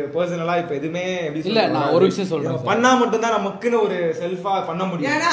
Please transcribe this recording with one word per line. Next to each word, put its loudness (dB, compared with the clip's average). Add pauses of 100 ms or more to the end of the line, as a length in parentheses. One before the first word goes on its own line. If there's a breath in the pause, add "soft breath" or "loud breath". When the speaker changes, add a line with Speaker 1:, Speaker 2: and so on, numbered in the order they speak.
(140)
Speaker 1:
பர்சனலா 0
இப்ப -4
எதுவுமே -4
எப்படி -4
Speaker 2:
இல்ல, -4
Speaker 1:
சொல்றது 2
Speaker 2:
நான் -2
Speaker 1:
வராது. 2
Speaker 2:
ஒரு 6
விஷயம் 0
சொல்றேன் -2
Speaker 1:
நம்ம -4
Speaker 2:
சார். 0
Speaker 1:
பண்ணா 4
மட்டும்தான் 2
நமக்குன்னு 0
ஒரு 0
செல்ஃபா -2
பண்ண -2
முடியும். -2
Speaker 3:
ஏன்னா 0